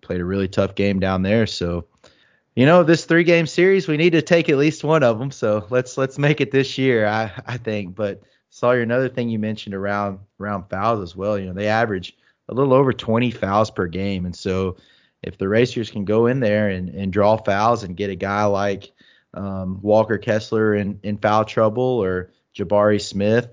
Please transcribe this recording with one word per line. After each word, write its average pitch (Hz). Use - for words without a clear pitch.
played 90
a 87
really 95
tough 98
game 98
down 95
there. 107
So, 85
you 127
know, 175
this 160
three-game 170
series, 190
we 151
need 170
to 160
take 170
at 139
least 151
one 151
of 117
'em. 135
So 107
let's, 127
let's 135
make 147
it 123
this 135
year, 123
I, 110
I 123
think. 104
But 101
Sawyer, 123
another 123
thing 123
you 113
mentioned 107
around, 101
around 98
fouls 104
as 90
well. 101
You 95
know, 90
they 104
average 107
a 110
little 131
over 135
twenty 117
fouls 104
per 92
game. 92
And 87
so 95
if -
the 95
Racers 117
can 104
go 110
in 131
there 107
and, 90
and 95
draw 104
fouls 107
and 90
get 98
a 92
guy 101
like, 101
um, 95
Walker 107
Kessler 110
in, 101
in 104
foul 107
trouble 110
or 95
Jabari 104
Smith, 107